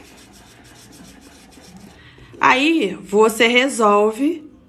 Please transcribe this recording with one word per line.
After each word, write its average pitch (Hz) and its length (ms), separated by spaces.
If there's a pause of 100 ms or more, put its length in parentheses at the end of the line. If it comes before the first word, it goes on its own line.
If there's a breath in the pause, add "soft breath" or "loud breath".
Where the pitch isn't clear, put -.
(2500 loud breath)
Aí, 269 640
você 220 440
resolve 233 1000 (200)